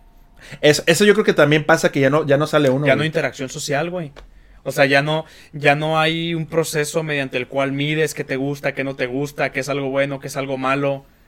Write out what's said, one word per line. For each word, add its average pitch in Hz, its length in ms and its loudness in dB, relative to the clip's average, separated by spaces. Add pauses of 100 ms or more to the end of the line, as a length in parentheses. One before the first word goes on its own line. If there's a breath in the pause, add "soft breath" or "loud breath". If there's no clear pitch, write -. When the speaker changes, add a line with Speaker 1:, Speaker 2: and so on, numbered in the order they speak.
(600 loud breath)
Speaker 1:
Es-, 147 260 4
eso 170 200 4
yo 208 80 8
creo 208 120 2
que 180 80 2
también 151 300 4
pasa 160 300 2
que 143 80 0
ya 135 80 4
no, 151 160 2
ya 139 120 4
no 151 80 2
sale 147 240 2
uno, 135 160 0
Speaker 2:
Ya 139 80 4
Speaker 1:
güey. 131 40 2
Speaker 2:
no 143 60 -2
hay 156 40 -2
interacción 139 420 -4
social, 147 400 -6
güey. 175 220 -8 (520)
O 135 80 -8
sea, 139 140 4
ya 139 160 4
no, 156 240 -2 (280 soft breath)
ya 143 220 2
no 156 240 -2
hay 165 360 -2
un 160 100 -4
proceso 160 580 -2
mediante 139 340 -4
el 123 100 -4
cual 135 240 -2
mides 147 420 -2
qué 147 120 -8
te 139 100 -6
gusta, 139 380 -4
qué 135 100 -6
no 135 140 -6
te 131 100 -4
gusta, 139 460 -4
qué 139 80 -4
es 131 80 -6
algo 139 200 -2
bueno, 139 300 -2
qué 151 80 -12
es 139 100 -10
algo 135 200 -4
malo. 135 480 -2 (220)